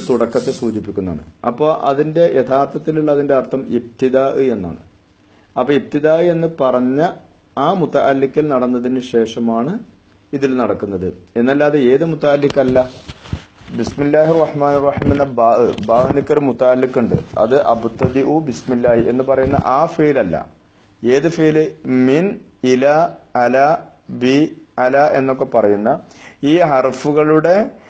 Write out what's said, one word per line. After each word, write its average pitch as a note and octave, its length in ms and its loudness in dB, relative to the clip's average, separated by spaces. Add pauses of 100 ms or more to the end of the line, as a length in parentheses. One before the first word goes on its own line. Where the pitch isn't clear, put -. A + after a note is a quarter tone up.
തുടക്കത്തെ A#2+ 420 0
സൂചിപ്പിക്കുന്നതാണ്. G2 680 -6 (280)
അപ്പോ D3+ 260 -2
അതിന്റെ D#3 640 0
യഥാർത്ഥത്തിലുള്ള C#3 760 0
അതിന്റെ C#3+ 220 0
അർത്ഥം C3 340 -2
ഇബ്തിദാ B2+ 600 -2
എന്നാണ്. A2 500 -2 (800)
അപ്പൊ B2+ 140 0
ഇബ്തിദാ D3 420 0
എന്ന് E3 320 0 (140)
പറഞ്ഞ B2+ 460 0 (500)
ആ D3+ 160 0
മുത്തഅല്ലിക്കിൽ C#3 760 0
നടന്നതിന് B2 520 -2
ശേഷമാണ് A#2 800 -2 (540)
ഇതിൽ C#3 240 -2
നടക്കുന്നത് G2 560 -4 (220)
എന്നല്ലാതെ C#3+ 440 2
ഏത് C3+ 260 2
മുത്തഅല്ലിക്കല്ല. C#3+ 840 0 (880)
ബിസ്മില്ലാഹിർ D3+ 580 0
റഹ്മാനിർ C#3+ 460 0
റഹീം C#3+ 300 0
എന്ന C#3+ 120 0
ബാ, A#2 480 2 (160)
ബാ B2 280 2
നിക്കർ C#3+ 240 0
മുത്തഅല്ലിക്ക് B2+ 600 0
ഉണ്ട്. F#2+ 160 0 (240)
അത് B2+ 220 2
അബ്തദിഉ B2 760 0
ബിസ്മില്ലാഹി A#2+ 720 0
എന്ന് B2+ 140 0
പറയുന്ന C3+ 320 0 (100)
ആ C#3 200 2
ഫീലല്ല. C3+ 640 -2 (540)
ഏത് C#3 260 2
ഫീല്? D#3 420 0 (140)
മിൻ, C3 540 2 (240)
ഇല, B2+ 220 2 (500)
അല, C3 420 2 (320)
ബി, B2+ 480 0 (220)
അല B2+ 180 2
എന്നൊക്കെ C3+ 480 0
പറയുന്ന A2 540 0 (440)
ഈ D3+ 140 2
ഹർഫുകളുടെ D3+ 1120 2 (180)